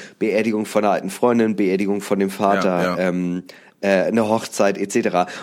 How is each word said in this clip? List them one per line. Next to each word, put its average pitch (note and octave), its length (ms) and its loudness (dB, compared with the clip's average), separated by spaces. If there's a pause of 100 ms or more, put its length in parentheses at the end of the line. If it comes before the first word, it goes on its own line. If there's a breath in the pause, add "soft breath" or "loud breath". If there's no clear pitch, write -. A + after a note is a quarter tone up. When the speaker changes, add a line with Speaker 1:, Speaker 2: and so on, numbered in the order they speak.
(200 loud breath)
Speaker 1:
Beerdigung G#2+ 460 0
von G#2 180 0
einer G2+ 100 2
alten F2+ 160 -2
Freundin, A#2 460 2
Beerdigung G2 460 0
von G2 180 -2
dem G2 100 2
Vater, G2 520 0
Speaker 2:
Ja, F2+ 160 -2
ja. F#2 120 0
Speaker 1:
ähm, F2+ 340 -4 (380 loud breath)
äh, G2+ 80 -2
eine G2 380 2
Hochzeit G#2+ 500 0
et G2 140 -4
cetera. F#2+ 360 0 (160 loud breath)